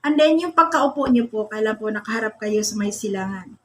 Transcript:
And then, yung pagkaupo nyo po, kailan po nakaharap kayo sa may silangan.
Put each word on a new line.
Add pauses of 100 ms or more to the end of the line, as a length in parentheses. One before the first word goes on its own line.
And
then,
yung
pagkaupo
nyo
po,
kailan
po
nakaharap
kayo
sa
may
silangan. (120)